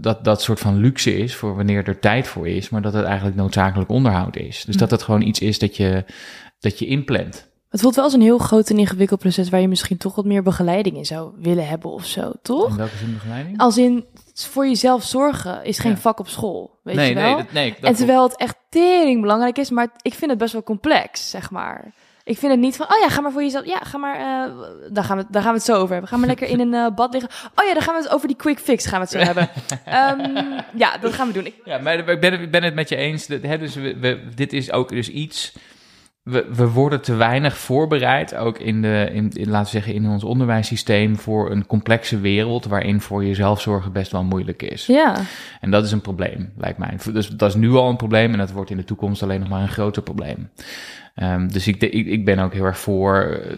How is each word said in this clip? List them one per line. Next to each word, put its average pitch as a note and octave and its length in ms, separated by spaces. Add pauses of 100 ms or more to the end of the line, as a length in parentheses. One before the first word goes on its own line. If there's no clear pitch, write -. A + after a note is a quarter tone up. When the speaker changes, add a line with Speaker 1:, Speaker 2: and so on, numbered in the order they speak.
Speaker 1:
dat, A2 240
dat G#2+ 180
soort A2 180
van G2+ 160
luxe A2 400
is, A#2 180
voor G#2 220
wanneer G2+ 320
er F#2+ 100
tijd A2 300
voor E2+ 200
is, F#2 200
maar G#2+ 140
dat G#2 100
het G#2 120
eigenlijk F#2+ 320
noodzakelijk F#2+ 540
onderhoud G#2+ 460
is. - 280
Dus G#2 100
Speaker 2:
Hm. G2 60
Speaker 1:
dat A2+ 100
het A2+ 120
gewoon G#2+ 200
iets G#2+ 180
is G#2 180
dat G#2 180
je, F#2+ 280 (560)
dat - 180
je - 80
inplant. B2 600 (200)
Speaker 2:
Het G3 120
voelt A#3+ 140
wel C4+ 100
als C#4+ 100
een B3+ 60
heel A3+ 180
groot A3 320
en G#3 80
ingewikkeld G3 420
proces F3+ 280
waar F#3 120
je F#3 80
misschien F#3 280
toch F#3+ 180
wat G3+ 100
meer G3+ 180
begeleiding F3+ 540
in C#3+ 80
zou D#3+ 340
willen E3+ 300
hebben D#3+ 220
of E3 160
zo, - 260 (100)
toch? D#4+ 280
Speaker 1:
In G#2+ 60
welke G#2+ 200
zin A2+ 160
begeleiding? A#2+ 460
Speaker 2:
Als A#3 200
in B3 260 (300)
voor - 320
jezelf B3 380
zorgen C4+ 600
is G#3 140
geen A#3 120
Speaker 1:
Ja. G3+ 60
Speaker 2:
vak A3 240
op F#3 80
school, F3 540
weet - 120
Speaker 1:
Nee, C#3 140
Speaker 2:
je B2 60
wel? D3+ 100
Speaker 1:
nee, B3+ 120
dat, F4 160
nee, C3+ 280
dat - 100
Speaker 2:
En B3 60
terwijl B3+ 220
Speaker 1:
klopt. B3+ 140
Speaker 2:
het - 100
echt B3 140 (140)
tering E4 500
belangrijk A#3 380
is, C#4 120
maar A#3+ 180 (140)
ik B3+ 120
vind D#4+ 160
het A#3+ 100
best A3+ 120
wel A3 100
complex, - 680
zeg - 200
maar. F3+ 420 (320)
Ik A3 140
vind C#4 140
het B3 80
niet B3+ 160
van, D4+ 160
oh A4 80
ja, F4+ 80
ga C#4 120
maar C#4+ 120
voor C#4+ 100
jezelf. C#4 240
Ja, F#4 120
ga - 200
maar, C#4 180
eh, C4 360 (400)
daar G3+ 120
gaan G3 120
we, G3 140
daar G3+ 120
gaan A3+ 100
we A3+ 40
het G#3+ 100
zo A#3 100
over F#3 160
hebben. F3+ 180
Ga A#3+ 60
maar A#3+ 120
lekker B3+ 200
in A#3+ 120
een, A#3+ 140
eh, A#3 200
bad A#3+ 180
liggen. B3 180 (240)
Oh G4+ 120
ja, F#4+ 80
dan D#4 80
gaan E4 120
we E4 80
het C#4+ 100
over - 140
die C4 100
quick D4 220
fix - 280
gaan F#3+ 140
we F#3 80
het - 20
zo - 80 (140)
hebben. F3 160 (220)
Speaker 1:
<laughs> C3 140
Speaker 2:
Ehm, C#4 520 (400)
ja, A3+ 240
dat A3+ 120
gaan C4 140
we A3+ 60
doen. F#3 140
Ik F#3 80 (100)
Speaker 1:
Ja, D3+ 140
maar E3 300
ik E3+ 120
ben, F3+ 220
ik E3 80
ben E3+ 120
het E3+ 120
met D#3 140
je - 80
eens. D3 300
Dat, C#3 160
hè, D3+ 160
dus D3+ 160
we, C3+ 260
we, B2 200 (140)
dit C3+ 180
is C3 200
ook B2+ 160
dus A#2+ 200
iets... - 480 (640)
We, B2 300
we A#2+ 180
worden C3+ 320
te B2 120
weinig B2 440
voorbereid, C#3+ 760
ook A2+ 240
in A2 240
de, G#2+ 300
in, G#2+ 180
in, G2+ 200
laten G#2 140
we G2+ 60 (100)
zeggen, G#2 140
in G#2+ 140
ons G#2 160
onderwijssysteem, A2 920
voor G#2+ 340
een G2 160
complexe A2 540
wereld G#2+ 460
waarin G2+ 340
voor G2+ 240
jezelf G2 360
zorgen G2 320
best F#2+ 200
wel F#2 120
moeilijk F#2 380
is. - 240
Speaker 2:
Ja. C4+ 280 (460)
Speaker 1:
En - 100
dat G#2 140
is G#2 80
een G#2+ 80
probleem, F#2+ 560
lijkt - 220
mij. F#2 200 (140)
Dus G#2+ 160
dat G#2 200
is F#2+ 60
nu A2 160
al B2+ 180
een A#2+ 80
probleem A2+ 360
en G#2+ 60
dat F#2+ 140
wordt G2 180
in G2 60
de F#2 80
toekomst G2+ 380
alleen F#2+ 180
nog F#2+ 80
maar G2 140
een G2 60
groter G#2 340
probleem. - 480 (640)
Ehm, F#2 340
dus G2 180
ik, G2 140
de-, - 100
ik, A2 160
ik G#2 180
ben G2 140
ook F#2 140
heel G2 120
erg F#2+ 140
voor, G2 380
eh, - 420